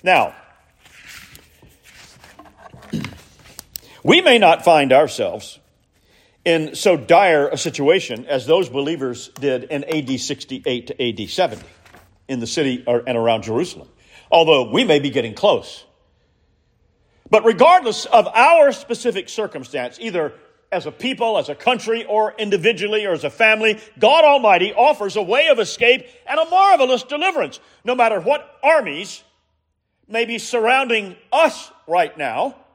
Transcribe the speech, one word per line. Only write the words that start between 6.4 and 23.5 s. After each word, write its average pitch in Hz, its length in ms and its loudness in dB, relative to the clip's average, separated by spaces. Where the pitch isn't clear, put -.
in 165 320 -2
so 180 200 2
dire 156 520 4
a - 80 -4
situation 143 680 -2
as 131 200 -4
those 165 220 0
believers 135 640 -8
did 131 340 -4
in 143 240 -8
A 156 120 -4
D 131 180 -6
sixty-eight 127 720 -8
to - 140 -10
A 123 80 -4
D 104 160 -10
seventy - 400 -6
in 131 100 -8
the 117 80 -8
city 127 400 -4
or, 120 200 -2
and 123 100 -4
around 113 260 0
Jerusalem, 113 460 -6
although 151 400 4
we 214 140 0
may 151 160 2
be 139 100 -6
getting 113 240 -6
close. - 500 -2
But 214 160 4
regardless 262 580 2
of 220 240 2
our 285 440 4
specific 233 580 -8
circumstance, 135 680 -8
either 175 360 -6
as 175 160 -6
a 151 60 -12
people, 226 460 -4
as 147 100 -4
a 147 60 -10
country, 226 500 -4
or 214 320 -2
individually, 208 680 -2
or 185 60 -2
as 156 120 -6
a 143 60 -4
family, 220 500 0